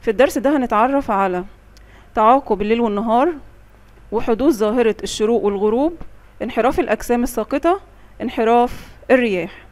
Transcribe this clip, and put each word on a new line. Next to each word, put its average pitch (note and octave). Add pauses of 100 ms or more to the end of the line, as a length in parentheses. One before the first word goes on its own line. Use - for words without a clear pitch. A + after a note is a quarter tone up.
في A#3+
الدرس A#3+
ده C4+
هنتعرف B3+
على F#3+ (680)
تعاقب A3
الليل A3
والنهار، A#3 (800)
وحدوث A#3+
ظاهرة A3
الشروق A3
والغروب، G#3+ (480)
انحراف A#3
الأجسام A#3+
الساقطة، C#4 (420)
انحراف A#3+ (220)
الرياح. G#3